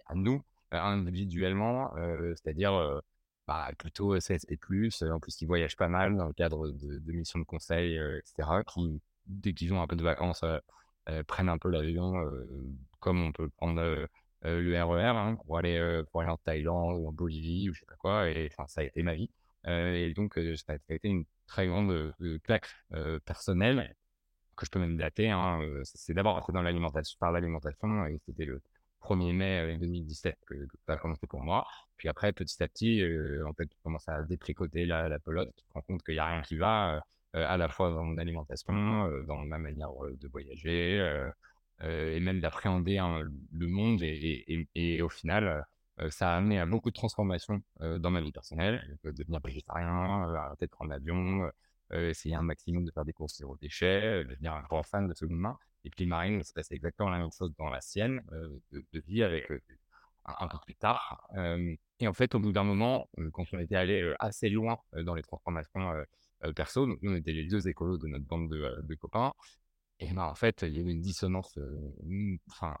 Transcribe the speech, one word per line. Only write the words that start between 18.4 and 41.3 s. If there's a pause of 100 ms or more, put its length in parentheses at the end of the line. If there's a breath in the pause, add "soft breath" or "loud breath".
enfin,
ça
a
été
ma
vie. (340)
Euh,
et
donc,
euh,
ça
a,
ça
a
été
une (240)
très
grande,
euh,
claque, (240)
euh,
personnelle (600)
que
je
peux
même
dater,
hein,
euh,
c'est,
c'est
d'abord,
c'est
dans
l'alimentation,
par
l'alimentation,
et
c'était
le (380)
premier
mai,
euh,
deux
mille
dix-sept
que,
que
ça
a
commencé
pour
moi. (320 loud breath)
Puis
après,
petit
à
petit,
euh,
en
fait,
tu
commences
à
détricoter
la,
la
pelote,
tu
te
rends
compte
qu'il
y
a
rien
qui
va,
euh, (360)
euh,
à
la
fois
dans
mon
alimentation,
euh,
dans
ma
manière, (140)
euh,
de
voyager,
euh, (540 soft breath)